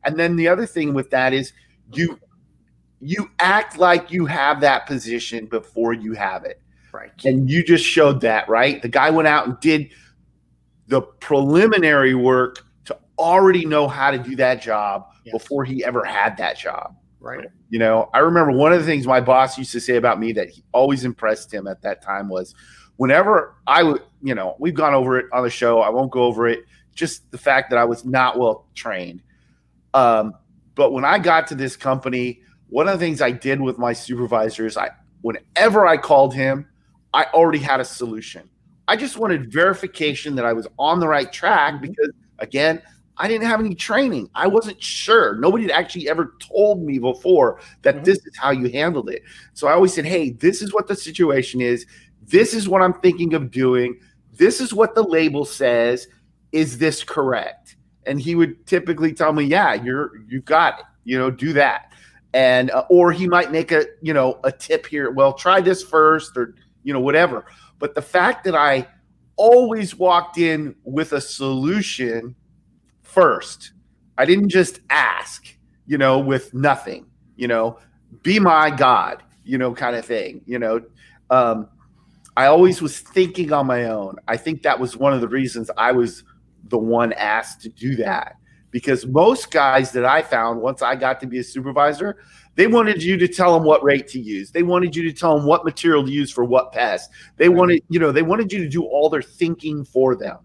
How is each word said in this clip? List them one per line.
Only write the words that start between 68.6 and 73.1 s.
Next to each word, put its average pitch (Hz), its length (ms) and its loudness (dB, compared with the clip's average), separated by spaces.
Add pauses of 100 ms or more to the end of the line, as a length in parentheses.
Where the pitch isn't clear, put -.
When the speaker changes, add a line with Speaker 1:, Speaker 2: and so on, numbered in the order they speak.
Speaker 1:
always 226 580 4
walked 175 420 2
in 156 460 -2
with 151 300 -4
a 139 80 -2
solution 131 1120 -4 (640)
first, - 720 0 (460)